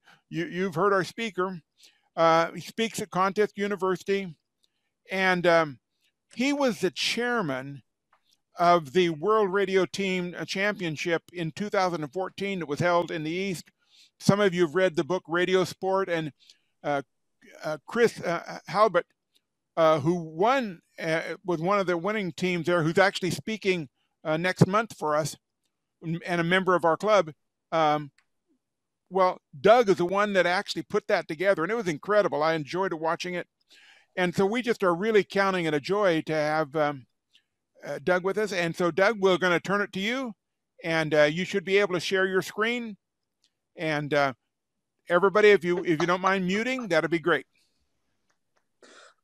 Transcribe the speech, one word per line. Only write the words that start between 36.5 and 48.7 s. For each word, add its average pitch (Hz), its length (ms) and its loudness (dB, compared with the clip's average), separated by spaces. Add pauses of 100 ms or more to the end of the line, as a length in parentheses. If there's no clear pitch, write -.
um, 147 300 -2 (800)
uh, 147 200 -10
Doug 180 180 2
with 190 160 -2
us. 208 140 -2
And 175 240 -2
so, 175 160 0
Doug, 196 260 2
we're 190 200 4
gonna 175 200 2
turn 196 220 -2
it 202 140 -4
to 185 40 -6
you, 233 360 -4 (500)
and, 160 280 0
uh, 151 120 6
you 160 200 0
should 190 200 -4
be 190 140 2
able 190 160 2
to 175 60 -2
share 190 260 0
your 190 160 0
screen. 226 540 -6 (800)
And, 151 380 -2
uh, 139 200 2 (760)
everybody, 190 400 4
if 190 160 6
you, 175 140 0
if 160 220 0
you 175 60 2
don't 180 140 0
mind 190 260 0
muting, 233 400 -2
that'd 160 240 0
be 170 80 0
great. 156 280 0 (1800)